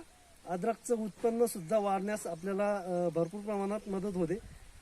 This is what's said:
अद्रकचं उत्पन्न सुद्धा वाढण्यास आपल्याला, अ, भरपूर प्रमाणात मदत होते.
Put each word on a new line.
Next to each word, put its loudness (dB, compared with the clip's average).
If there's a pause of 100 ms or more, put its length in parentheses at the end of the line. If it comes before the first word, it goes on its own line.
(480)
अद्रकचं 0
उत्पन्न 2
सुद्धा 0
वाढण्यास 0
आपल्याला, 0
अ, 2
भरपूर 0
प्रमाणात -2
मदत -2
होते. 2 (460)